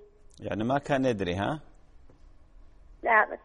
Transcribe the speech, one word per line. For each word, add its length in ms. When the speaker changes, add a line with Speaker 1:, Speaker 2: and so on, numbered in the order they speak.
Speaker 1:
يعني 240
ما 140
كان 280
يدري، 300
ها؟ 240
Speaker 2:
لا، 420